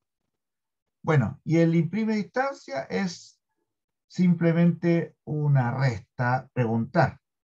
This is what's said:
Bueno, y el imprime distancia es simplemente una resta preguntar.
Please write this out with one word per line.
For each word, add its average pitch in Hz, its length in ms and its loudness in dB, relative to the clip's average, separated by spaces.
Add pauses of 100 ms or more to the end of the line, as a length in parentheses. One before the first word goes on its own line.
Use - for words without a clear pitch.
(1040)
Bueno, 135 420 0
y 160 140 2
el 165 180 4
imprime 214 400 0
distancia 269 640 -6
es - 580 -8 (680)
simplemente 170 1160 2
una 143 460 0
resta 127 840 -4
preguntar. 113 680 -2 (380)